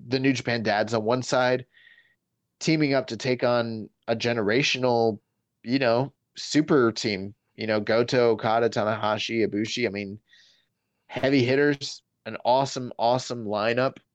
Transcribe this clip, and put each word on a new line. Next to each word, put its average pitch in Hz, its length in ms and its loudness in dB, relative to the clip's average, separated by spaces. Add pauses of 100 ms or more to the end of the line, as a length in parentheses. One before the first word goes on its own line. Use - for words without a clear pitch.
the 131 120 -2
New 135 120 2
Japan 117 320 -2
dads 107 300 0
on 110 100 0
one 123 200 0
side 127 420 0 (960)
teaming 156 340 2
up 131 140 0
to 113 100 -8
take 127 260 -2
on 117 460 -2 (180)
a 113 80 0
generational, 117 1040 0 (440)
you 123 160 -2
know, 127 340 0 (240)
super 147 540 2
team, 104 420 -4 (220)
you 113 100 -8
know, 107 140 0
Goto, 120 520 2
Okada, 113 380 0
Tanahashi, 107 800 -2
Ibushi. 110 380 -4
I 101 40 -2
mean, 98 300 -8 (880)
heavy 135 360 2
hitters, 139 580 0 (240)
an 110 180 -10
awesome, 131 540 0
awesome 120 480 0
lineup, 117 520 0 (180)